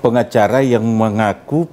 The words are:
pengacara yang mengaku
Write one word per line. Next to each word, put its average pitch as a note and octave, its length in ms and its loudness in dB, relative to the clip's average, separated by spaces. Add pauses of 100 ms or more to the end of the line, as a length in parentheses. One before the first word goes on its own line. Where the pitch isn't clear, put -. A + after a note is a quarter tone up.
pengacara A#2+ 600 0
yang A#2+ 240 0
mengaku A2 880 -2